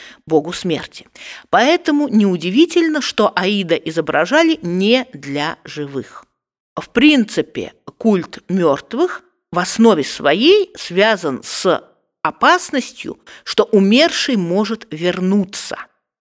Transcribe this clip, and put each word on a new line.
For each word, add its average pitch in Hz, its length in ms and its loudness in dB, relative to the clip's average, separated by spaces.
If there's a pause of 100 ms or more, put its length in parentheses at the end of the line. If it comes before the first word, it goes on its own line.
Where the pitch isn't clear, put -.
(280)
богу 160 260 0
смерти. - 540 -6 (420)
Поэтому 294 580 2
неудивительно, 220 920 2
что - 340 0
Аида 190 380 0
изображали 165 880 0
не 190 520 0
для 143 520 -6
живых. 139 600 -10 (540)
В - 100 -12
принципе, 226 840 0 (240)
культ - 520 -2
мертвых 185 760 -2 (280)
в 170 60 -8
основе 180 460 4
своей 269 760 2
связан 175 640 -2
с - 400 -2 (380)
опасностью, - 960 -2 (260)
что - 200 0
умерший 240 720 2
может 202 560 -2
вернуться. 180 840 -2 (460)